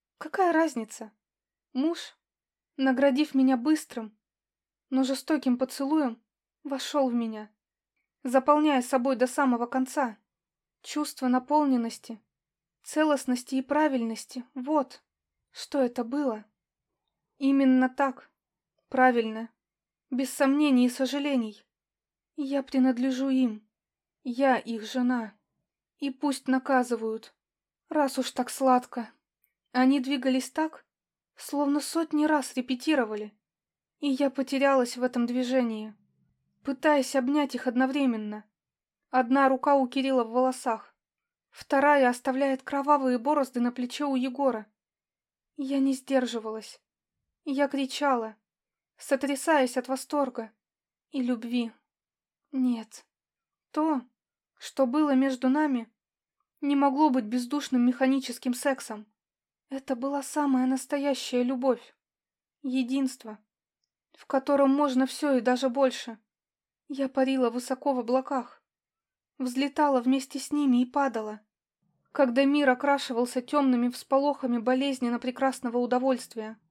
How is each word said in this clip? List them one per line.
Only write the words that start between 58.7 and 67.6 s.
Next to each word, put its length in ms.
Это 280
была 260
самая 440
настоящая 760
любовь, 520
единство, 760
в 140
котором 440
можно 360
все 300
и 40
даже 280
больше. 500
Я 200
парила 420
высоко 420